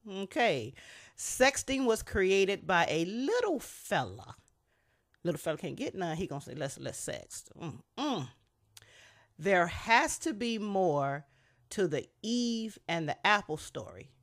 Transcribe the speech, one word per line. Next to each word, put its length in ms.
Okay. 640
Sexting 680
was 160
created 640
by 220
a 160
little 540
fella. 800
Little 160
fella 180
can't 200
get 180
none. 220
He 100
gonna 140
say, 140
"Let's, 240
let's 260
sext." 400
Mm-mm. 680
There 280
has 520
to 140
be 260
more 680
to 180
the 200
Eve 560
and 200
the 180
apple 300
story. 540